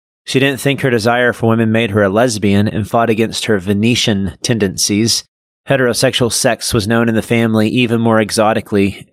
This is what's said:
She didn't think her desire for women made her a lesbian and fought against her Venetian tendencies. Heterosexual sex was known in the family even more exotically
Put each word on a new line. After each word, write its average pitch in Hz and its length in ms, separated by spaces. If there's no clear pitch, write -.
She - 140
didn't 135 200
think 139 220
her 135 80
desire 120 420
for 113 180
women 113 220
made 113 200
her 104 120
a 98 60
lesbian 104 580
and 101 220
fought 117 220
against 110 340
her 104 140
Venetian 101 800
tendencies. 104 800
Heterosexual 123 640
sex - 400
was 101 140
known 117 200
in 113 80
the 110 60
family 110 480
even 117 320
more 113 180
exotically 104 920